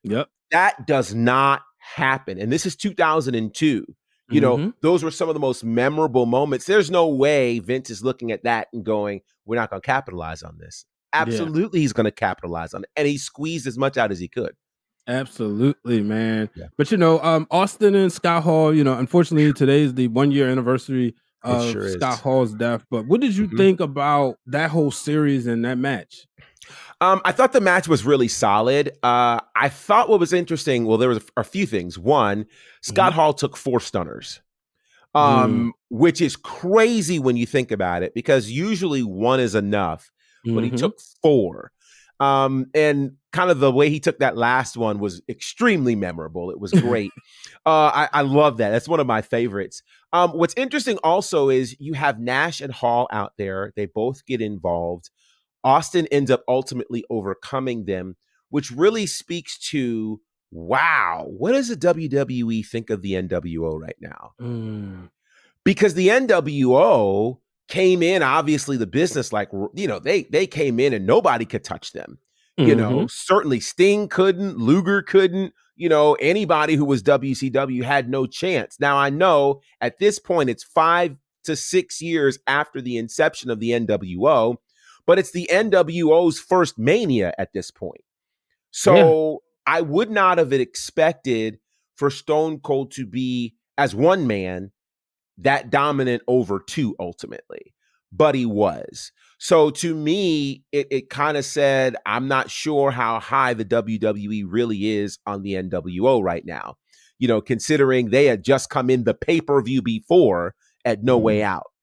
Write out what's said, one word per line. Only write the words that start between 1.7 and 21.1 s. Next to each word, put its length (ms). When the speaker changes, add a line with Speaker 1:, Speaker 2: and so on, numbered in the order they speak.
Speaker 2:
happen. 600
And 120
this 140
is 100
two 200
thousand 400
and 180
two. 320
You 120
know, 160
Speaker 1:
Mm-hmm. 120
Speaker 2:
those 220
were 80
some 180
of 60
the 40
most 240
memorable 640
moments. 400
There's 240
no 180
way 520
Vince 320
is 120
looking 280
at 140
that 280
and 100
going, 380
"We're 120
not 120
gonna 120
capitalize 600
on 160
this." 280
Speaker 1:
Yeah. 80
Speaker 2:
Absolutely, 600
he's 120
gonna 160
capitalize 640
on 100
it. 120
And 120
he 120
squeezed 480
as 100
much 200
out 140
as 80
he 80
could. 280
Speaker 1:
Absolutely, 960
man. 540
Speaker 2:
Yeah. 120
Speaker 1:
But, 120
you 80
know, 220
um, 320
Austin 420
and 180
Scott 320
Hall, 300
you 120
know, 120
unfortunately, 540
today 300
is 140
the 120
one-year 400
anniversary 600
Speaker 2:
It 60